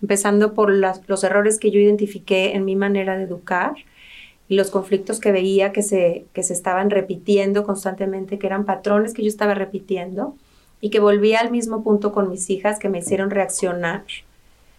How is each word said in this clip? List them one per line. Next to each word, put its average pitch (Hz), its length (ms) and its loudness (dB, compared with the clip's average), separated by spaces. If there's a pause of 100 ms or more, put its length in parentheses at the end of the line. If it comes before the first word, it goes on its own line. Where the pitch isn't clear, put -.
Empezando 208 540 2
por 208 180 4
las, 190 360 2
los 196 160 -2
errores 208 340 2
que 214 140 0
yo 202 80 6
identifiqué 208 760 2
en 196 100 -2
mi 190 120 0
manera 196 400 0
de 190 80 -4
educar 180 500 -4 (720)
y 190 60 0
los 196 160 2
conflictos 196 480 -2
que - 140 2
veía 196 400 2
que 208 100 -2
se, 180 500 0
que 185 120 -6
se - 80 -4
estaban 185 380 0
repitiendo 196 760 0
constantemente, 190 720 -6
que - 80 -4
eran 196 180 -2
patrones 208 500 0
que 226 80 -6
yo 214 60 2
estaba 208 260 0
repitiendo 190 840 -6 (440)
y 208 100 -4
que 220 100 2
volví 208 340 4
al 233 160 0
mismo 233 320 -4
punto 208 300 2
con 196 180 0
mis 185 200 -8
hijas 208 280 -2
que 202 100 -6
me 190 100 -2
hicieron 190 320 -2
reaccionar 180 760 -2 (760)